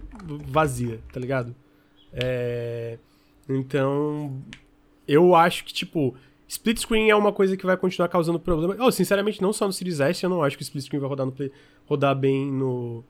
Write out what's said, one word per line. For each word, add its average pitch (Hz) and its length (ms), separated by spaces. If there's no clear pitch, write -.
vazia, 127 540
tá 131 80
ligado? 123 360
É... 120 840
Então, 139 920
eu 175 260
acho 170 300
que, - 100
tipo, 147 400
split - 340
screen 220 300
é 214 60
uma 208 160
coisa 190 240
que 185 100
vai 185 120
continuar 185 320
causando 170 280
problema. 170 380
Oh, 247 60
sinceramente, 202 500
não 196 120
só - 120
no 196 60
Series 175 300
S, 165 200
eu 180 80
não 175 140
acho 139 140
que - 40
o 139 40
split 139 180
screen 147 160
vai 135 100
rodar 139 160
no 131 60
Play-, 135 220
rodar 139 280
bem 135 380
no 123 580